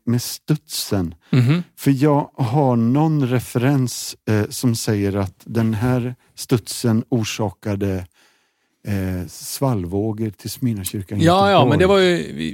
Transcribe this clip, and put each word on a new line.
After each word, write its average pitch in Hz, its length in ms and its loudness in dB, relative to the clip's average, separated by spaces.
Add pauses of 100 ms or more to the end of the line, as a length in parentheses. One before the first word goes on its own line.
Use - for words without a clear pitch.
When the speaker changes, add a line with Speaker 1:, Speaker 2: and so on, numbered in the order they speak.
Speaker 1:
med 120 160 0
studsen. - 920 -4 (160)
Speaker 2:
Mhm. 143 320 4 (160)
Speaker 1:
För 139 120 0
jag 143 440 2
har 127 420 2
någon 139 520 2
referens, 127 880 -2 (140)
eh, 107 180 2
som 120 280 -2
säger 101 400 0
att 95 280 -4
den 113 300 0
här 123 400 -2 (200)
studsen - 720 0
orsakade 101 1000 -4 (840)
eh, 92 400 -4
svallvågor 107 1000 -4
till - 200 -12
Smyrnakyrkan 104 680 -4
i 160 40 2
Speaker 2:
Ja, 165 100 6
ja, 196 160 4
Speaker 1:
Göteborg. 151 200 6
Speaker 2:
men 151 80 4
det 185 80 4
var 196 120 6
ju, 175 340 2
vi, 110 220 -4